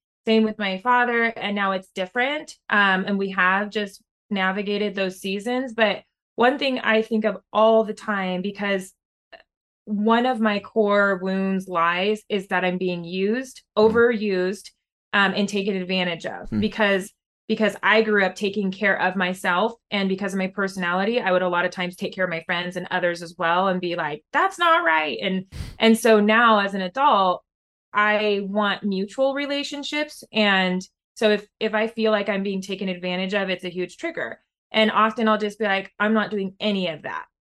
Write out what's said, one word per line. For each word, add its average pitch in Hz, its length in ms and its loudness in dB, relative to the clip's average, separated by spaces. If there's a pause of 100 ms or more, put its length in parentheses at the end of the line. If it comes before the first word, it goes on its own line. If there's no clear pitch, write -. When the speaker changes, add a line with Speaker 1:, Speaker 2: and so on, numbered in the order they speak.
(260)
Speaker 1:
Same 220 160 4
with 214 160 -2
my 190 200 -4
father. 240 460 2
And 208 300 -4
now 196 180 0
it's 190 220 -6
different. 254 600 -4 (160)
Um, 196 360 4
and 202 120 0
we 196 120 -2
have 190 400 0
just 202 320 -6 (280)
navigated 202 640 -2
those 190 260 -4
seasons. 226 540 -4
But 214 280 0 (320)
one 254 240 4
thing 269 220 -2
I 220 220 2
think 220 220 -2
of 202 140 -2 (140)
all 220 320 6
the 214 100 -8
time, 185 480 -4
because 196 500 -4 (920)
one 220 420 2
of 247 140 -2
my 208 180 0
core 202 640 2
wounds 190 460 -2
lies 180 600 0
is 196 200 -4
that 180 160 0
I'm 180 140 0
being 180 260 -4
used, 202 580 -4 (160)
Speaker 2:
Mm. 220 140 6
Speaker 1:
overused, 208 800 2 (420)
um, 196 240 4
and 202 120 0
taken 202 280 -2
advantage 180 500 -4
of - 240 -10
Speaker 2:
Mm. 214 100 -2
Speaker 1:
because, 202 520 0 (360)
because 208 360 0
I 214 180 4
grew 208 220 2
up 185 100 -2
taking 196 380 -4
care 196 280 0
of 180 140 0
myself, 185 600 -2 (180)
and 196 160 0
because 190 260 -4
of 196 40 -4
my 190 100 -2
personality, 190 720 -2
I 190 100 0
would 180 120 4
a 185 60 0
lot 175 160 0
of 180 60 -2
times 180 240 -6
take - 180 -8
care 185 120 -2
of 180 60 0
my 165 120 -6
friends 175 340 -4
and 180 140 -8
others 175 320 -2
as 170 160 -14
well 180 300 2
and 185 120 0
be 175 140 -4
like, 151 380 -6
"That's 370 260 0
not 339 260 4
right." 311 380 0
And, 190 220 -2 (340)
and 226 180 6
so 226 220 6
now 220 400 6
as 196 160 -2
an 202 60 -4
adult, 190 640 2 (480)
I 208 500 2
want 202 400 -2
mutual 208 520 -2
relationships. 285 1000 -6
And 190 500 2 (320)
so 214 160 2
if, 208 160 0 (140)
if 214 140 -2
I 220 120 0
feel 220 240 0
like 208 180 0
I'm 196 140 -2
being 196 180 -4
taken 190 280 -6
advantage 180 460 -4
of, 196 140 -2
it's 185 160 -6
a 180 60 -8
huge 175 260 -8
trigger. 175 440 -10 (320)
And 220 180 2
often 220 380 2
I'll 214 100 2
just 208 220 -4
be 214 40 0
like, 196 360 -2
"I'm 214 120 2
not 214 200 0
doing 196 260 -6
any 196 300 -2
of 151 140 -8
that," 82 240 -8 (240)